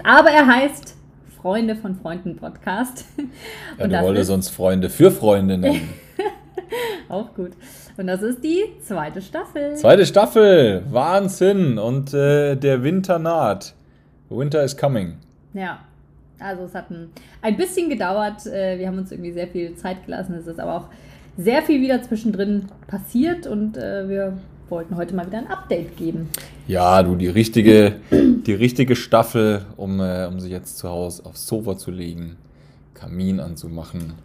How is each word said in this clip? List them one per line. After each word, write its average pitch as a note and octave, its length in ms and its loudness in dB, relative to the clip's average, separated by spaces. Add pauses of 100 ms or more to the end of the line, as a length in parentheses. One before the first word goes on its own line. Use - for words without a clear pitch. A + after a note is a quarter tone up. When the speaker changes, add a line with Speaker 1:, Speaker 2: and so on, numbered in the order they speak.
Speaker 1:
Aber D4 260 8
er D4 160 6
heißt C4 500 0 (440)
Freunde A3 360 -2
von G3 200 -8
Freunden E3+ 400 -10
Podcast. - 680 -8 (760)
Speaker 2:
Ja, - 60 -6
Speaker 1:
Und G2 60 0
Speaker 2:
du F#2 60 0
Speaker 1:
das F2 80 0
Speaker 2:
wolltest F#2+ 260 2
Speaker 1:
ist G2 40 0
Speaker 2:
uns F#2+ 140 -2
Freunde F#2 420 0
für - 200 6
Freunde G2 480 2
nennen. D#2+ 320 0 (260)
Speaker 1:
<laughs> G#4 920 -8
Auch G3+ 260 -10
gut. F3+ 160 -10 (460)
Und F#3+ 100 -8
das F#3 160 -4
ist B3 200 -6
die E4 200 0 (180)
zweite D#3 400 -8
Staffel. D4 560 -8
Speaker 2:
Zweite F#3+ 300 8
Staffel. F#3 840 6
Wahnsinn. F3+ 880 0
Und, C3 360 -4
äh, C#3+ 420 2
der C3 260 0
Winter F3+ 360 0
naht. D#3+ 560 -2 (560)
Winter C#3+ 340 -2
is C3+ 120 -4
coming. G#2+ 380 -2 (380)
Speaker 1:
Ja. F#3 280 -10 (600)
Also F#3 240 -10
es F3+ 100 -16
hat F#3 160 -12
ein, E3 200 -14 (320)
ein A3 140 0
bisschen F#4 320 -2
gedauert. G#3 580 -4
Äh, F#3+ 320 -4
wir F#3 100 -6
haben F#3 100 -6
uns F#3+ 140 -10
irgendwie F3 200 -12
sehr F3 160 -8
viel E3+ 280 -8
Zeit F#3 300 -10
gelassen. F#3 280 -8
Es E3+ 120 -12
ist E3 120 -12
aber E3+ 180 -6
auch - 120 -10 (480)
sehr A#3 260 2
viel D4+ 180 2
wieder B3+ 220 2
zwischendrin G3+ 600 -2 (240)
passiert. D#4 580 -2
Und, G#3+ 300 -4
äh, G3 320 -6
wir G3 300 -4 (300)
wollten E3+ 280 -8
heute E3+ 180 -6
mal F3 120 -4
wieder G3 120 -8
ein B3+ 80 -10
Update F#4 500 -6
geben. D#3+ 340 -6 (360)
Speaker 2:
Ja, F#2 360 6
du, F2+ 120 2
die F2+ 140 0
richtige, G#2+ 720 6
<clears throat> - 80 -8
die - 440 4
richtige B2 420 2
Staffel, A2 680 2 (120)
um, G2 240 -4
äh, F#2 260 -4
um F#2 140 -8
sich F#2 100 -10
jetzt F2+ 280 -12
zu F#2 100 -10
Hause F2 380 -8
aufs - 200 -14
Sofa G#2+ 320 -6
zu - 140 -14
legen, E2+ 440 -12 (580)
Kamin F#2 460 -4
anzumachen, E2 760 -12 (100)